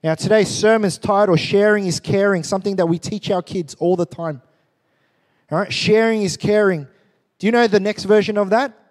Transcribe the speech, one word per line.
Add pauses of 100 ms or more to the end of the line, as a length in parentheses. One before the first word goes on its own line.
Now,
today's
sermon's
title,
Sharing
is
Caring,
something
that
we
teach
our
kids
all
the
time. (1080)
All
right?
Sharing
is
caring. (520)
Do
you
know
the
next
version
of
that? (160)